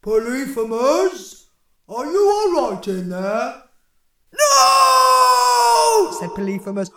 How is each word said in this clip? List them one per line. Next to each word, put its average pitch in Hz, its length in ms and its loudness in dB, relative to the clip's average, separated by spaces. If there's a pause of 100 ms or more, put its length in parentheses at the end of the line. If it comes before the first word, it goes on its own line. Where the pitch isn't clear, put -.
Polyphemus, 240 1500 -2 (360)
are 240 200 -10
you 370 200 2
all 392 440 0
right 190 180 -8
in 185 220 -6
there? 202 520 -6 (720)
No! 254 1900 2
said 170 160 -8
Polyphemus. 196 640 -8